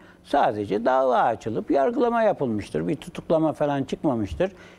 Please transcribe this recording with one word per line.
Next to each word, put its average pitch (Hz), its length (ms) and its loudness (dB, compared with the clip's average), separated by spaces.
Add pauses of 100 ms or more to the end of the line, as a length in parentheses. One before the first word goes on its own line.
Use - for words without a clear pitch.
(240)
sadece 131 600 0
dava 254 340 4
açılıp 127 520 0
yargılama 240 520 2
yapılmıştır. 151 680 -2
Bir 160 80 -2
tutuklama 156 560 0
falan 143 320 -2
çıkmamıştır. 135 680 -2 (260)